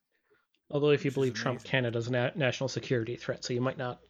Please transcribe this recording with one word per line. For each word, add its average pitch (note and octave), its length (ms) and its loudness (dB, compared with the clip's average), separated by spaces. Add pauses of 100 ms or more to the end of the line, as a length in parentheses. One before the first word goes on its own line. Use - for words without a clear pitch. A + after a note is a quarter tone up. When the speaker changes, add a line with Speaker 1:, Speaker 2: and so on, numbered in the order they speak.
(720)
Speaker 1:
Although D3 200 4
if C#3+ 140 4
you D3 40 2
Speaker 2:
Which C3 40 -2
is - 20 -8
Speaker 1:
believe C3 200 2
Trump, A#2+ 240 -2
Speaker 2:
amazing. - 120 -12
Speaker 1:
Canada's A#2+ 400 2
na-, B2 240 2
national C3 340 0
security A#2+ 480 -2
threat, - 280 -8
so - 80 -4
you A#2+ 80 0
might C3 180 0
not, B2 320 -6